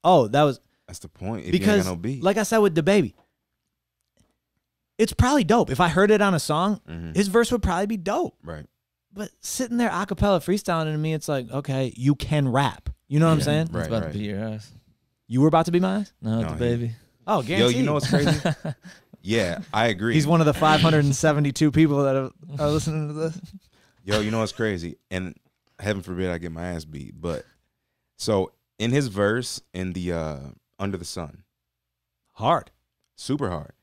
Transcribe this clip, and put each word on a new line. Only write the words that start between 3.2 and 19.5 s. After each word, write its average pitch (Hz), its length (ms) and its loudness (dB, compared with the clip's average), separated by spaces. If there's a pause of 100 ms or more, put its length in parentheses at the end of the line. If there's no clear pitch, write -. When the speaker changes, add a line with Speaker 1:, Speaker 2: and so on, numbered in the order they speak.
Speaker 1:
it's 220 160 2
probably 262 300 4
dope. - 260 2
If 127 120 -4
I 175 80 4
heard 190 220 4
it 208 100 4
on 196 120 4
a 160 60 0
song, 180 500 -2
Speaker 2:
Mm-hmm. 117 240 -10
Speaker 1:
his 202 140 2
verse 226 240 2
would 240 100 -2
probably 185 260 -2
be 220 100 -4
dope. 208 460 -4
Speaker 2:
Right. 80 220 -12 (480)
Speaker 1:
But 202 160 -12 (120)
sitting 240 360 -4
there 240 140 0
a 180 140 -2
cappella 196 340 2
freestyling 170 520 -2
to 156 60 -2
me, 156 160 -2
it's 151 140 -6
like, 131 240 -4
"Okay, 135 440 -2
you 135 200 2
can 143 340 0
rap." 131 400 0 (180)
You 143 120 0
know 160 80 6
what 160 60 6
I'm 156 60 2
Speaker 3:
Yeah. 139 60 -2
Speaker 1:
saying? 147 220 0
Speaker 3:
It's 160 60 -10
Speaker 2:
Right, 85 140 -4
Speaker 3:
about 110 160 -2
Speaker 2:
right. 78 100 -6
Speaker 3:
to 104 40 -6
be 104 80 -6
your 101 140 -6
ass. 110 320 -8 (560)
Speaker 1:
You 123 140 2
were 151 80 8
about 165 160 4
to 175 60 -4
be 175 80 4
mine? 190 280 -2 (140)
Speaker 3:
No, 110 200 -2
Speaker 2:
No, 87 60 -2
Speaker 3:
the 78 60 -6
Speaker 2:
he 78 60 -6
Speaker 3:
baby. 120 320 -2 (380)
Speaker 1:
Oh, 196 120 0
Speaker 2:
Yo, 139 260 2
you 123 160 2
know 147 160 0
Speaker 1:
guaranteed. 151 420 2
Speaker 2:
what's - 20 -16 (200)
crazy? 160 180 -8
Speaker 3:
<laughs> - 420 -20
Speaker 2:
Yeah, 92 360 0 (140)